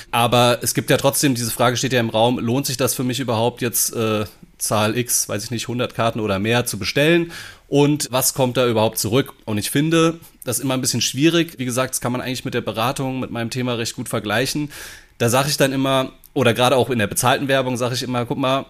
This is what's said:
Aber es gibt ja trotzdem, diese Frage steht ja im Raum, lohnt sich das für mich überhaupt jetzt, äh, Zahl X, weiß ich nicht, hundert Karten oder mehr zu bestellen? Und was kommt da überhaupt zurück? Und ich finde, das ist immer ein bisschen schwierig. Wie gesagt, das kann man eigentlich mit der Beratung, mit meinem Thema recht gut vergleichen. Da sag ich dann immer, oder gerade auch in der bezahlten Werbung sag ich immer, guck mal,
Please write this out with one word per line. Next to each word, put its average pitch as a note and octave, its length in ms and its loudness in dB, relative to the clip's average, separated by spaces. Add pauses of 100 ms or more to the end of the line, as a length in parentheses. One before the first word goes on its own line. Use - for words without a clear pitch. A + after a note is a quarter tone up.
(120)
Aber A#2+ 500 4
es - 120 -2
gibt - 160 -2
ja C3+ 60 6
trotzdem, C3+ 380 2
diese A#2 160 -4
Frage A#2+ 260 2
steht B2 160 -4
ja B2 80 2
im A2+ 100 0
Raum, A2+ 280 4
lohnt B2+ 280 0
sich C3 100 -6
das C3 180 0
für C3 100 -4
mich B2+ 160 -2
überhaupt A#2+ 420 -2
jetzt, - 340 -2
äh, A2 280 0 (340)
Zahl A2 380 0
X, - 320 -2
weiß G#2 140 -6
ich A2 80 -10
nicht, A#2 160 -6
hundert A#2+ 300 -4
Karten A#2 240 0
oder G2+ 180 0
mehr A#2 280 0
zu G#2 120 -6
bestellen? E3 540 2 (360)
Und C#3+ 440 4
was C3 220 0
kommt B2+ 240 0
da B2+ 100 4
überhaupt A2 300 2
zurück? B2+ 340 0 (120)
Und G#2+ 140 -4
ich - 120 -4
finde, D#3+ 500 2 (240)
das B2 140 -4
ist - 60 -6
immer C3 100 0
ein C3 80 -2
bisschen A#2+ 180 0
schwierig. D#3+ 580 2
Wie B2+ 60 -6
gesagt, B2+ 300 -2
das - 60 -6
kann B2 120 -2
man B2+ 80 -4
eigentlich A#2+ 240 -6
mit B2+ 100 -6
der A#2+ 60 -2
Beratung, C3 580 -2
mit A#2+ 120 -6
meinem A#2 200 -4
Thema B2 240 -2
recht A#2 220 -6
gut B2 140 -8
vergleichen. A#2+ 600 -2 (480)
Da A#2+ 120 2
sag C3+ 180 2
ich D3 80 -2
dann C3+ 160 2
immer, C3+ 400 0 (220)
oder A#2+ 200 4
gerade B2 220 4
auch B2 140 4
in A#2+ 80 0
der G#2 80 2
bezahlten C3 420 0
Werbung B2+ 300 0
sag A#2+ 140 -2
ich B2 100 -4
immer, B2 240 -2
guck C3+ 120 -4
mal, C3+ 320 0